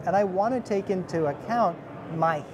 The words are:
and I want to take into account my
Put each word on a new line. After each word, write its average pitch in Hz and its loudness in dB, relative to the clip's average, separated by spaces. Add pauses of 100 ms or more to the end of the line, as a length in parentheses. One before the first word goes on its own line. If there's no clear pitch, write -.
and 170 2
I 202 6
want 202 2
to 247 0
take 196 -2
into 175 0
account 202 0 (380)
my 160 2